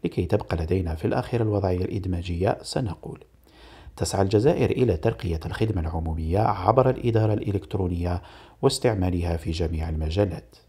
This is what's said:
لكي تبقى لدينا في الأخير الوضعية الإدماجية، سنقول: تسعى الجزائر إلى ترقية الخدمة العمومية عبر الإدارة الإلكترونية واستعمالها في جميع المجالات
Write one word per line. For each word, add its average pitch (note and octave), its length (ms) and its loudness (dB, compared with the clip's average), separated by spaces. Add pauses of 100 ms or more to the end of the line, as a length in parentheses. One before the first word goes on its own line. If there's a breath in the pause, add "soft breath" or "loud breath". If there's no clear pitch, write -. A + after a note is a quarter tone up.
لكي F2 220 0
تبقى G2 320 0
لدينا E2 380 0
في - 100 -6
الأخير B2 360 -2
الوضعية G2+ 400 0
الإدماجية، F2+ 800 -2
سنقول: - 580 -6 (760 loud breath)
تسعى F#2 260 0
الجزائر A2 500 4
إلى A2 260 2
ترقية - 480 0
الخدمة F#2 360 -2
العمومية E2 580 -2
عبر A2 500 4
الإدارة A2 440 2
الإلكترونية F2+ 880 -2 (400 loud breath)
واستعمالها F2+ 760 0
في F2 140 -4
جميع D#2+ 380 -2
المجالات D#2+ 680 -2 (140)